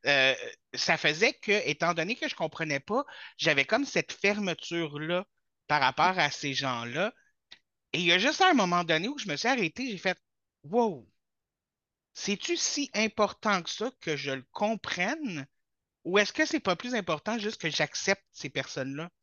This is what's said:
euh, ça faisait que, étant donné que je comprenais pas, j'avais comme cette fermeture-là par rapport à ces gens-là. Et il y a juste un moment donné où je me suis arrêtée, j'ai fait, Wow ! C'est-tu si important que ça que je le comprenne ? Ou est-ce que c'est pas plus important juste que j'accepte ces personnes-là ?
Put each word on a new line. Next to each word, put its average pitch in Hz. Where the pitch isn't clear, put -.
euh, 135
ça 160
faisait 165
que, -
étant 165
donné 170
que 302
je -
comprenais 156
pas, 254
j'avais 143
comme 247
cette -
fermeture-là 170
par 147
rapport 160
à 147
ces 139
gens-là. 131
Et 170
il 175
y 170
a 175
juste 277
un 370
moment 175
donné 165
où 294
je 214
me 147
suis 226
arrêtée, 247
j'ai 190
fait, 185
Wow ! 175
C'est-tu 208
si -
important 208
que -
ça 233
que 156
je 139
le 135
comprenne ? 208
Ou 185
est-ce 202
que 311
c'est 311
pas 180
plus 247
important 202
juste 208
que 165
j'accepte -
ces -
personnes-là ? 139